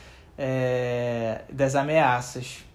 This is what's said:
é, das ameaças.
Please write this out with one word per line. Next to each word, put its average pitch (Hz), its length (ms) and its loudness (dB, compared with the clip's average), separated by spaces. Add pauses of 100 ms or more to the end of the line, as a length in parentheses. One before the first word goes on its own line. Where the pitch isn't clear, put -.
(380)
é, 123 1120 -2
das 135 260 0
ameaças. 139 1000 0